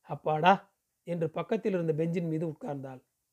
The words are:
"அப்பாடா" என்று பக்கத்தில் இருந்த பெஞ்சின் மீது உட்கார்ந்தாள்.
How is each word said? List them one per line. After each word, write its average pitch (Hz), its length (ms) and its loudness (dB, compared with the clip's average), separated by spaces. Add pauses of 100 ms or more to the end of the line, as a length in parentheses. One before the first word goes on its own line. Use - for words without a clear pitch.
"அப்பாடா" 156 540 4 (480)
என்று 165 280 -4
பக்கத்தில் 196 420 -2
இருந்த 170 200 0
பெஞ்சின் 170 360 -2
மீது 160 180 -2
உட்கார்ந்தாள். 139 540 -10 (320)